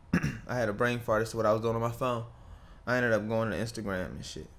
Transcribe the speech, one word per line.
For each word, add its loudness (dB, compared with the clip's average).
<clears throat> -2
I -2
had 2
a 0
brain 0
fart 2
as -2
to -6
what 2
I 8
was 2
doing 2
on 0
my 0
phone. -2
I 2
ended 4
up 2
going 2
to 0
Instagram -2
and -10
shit, -12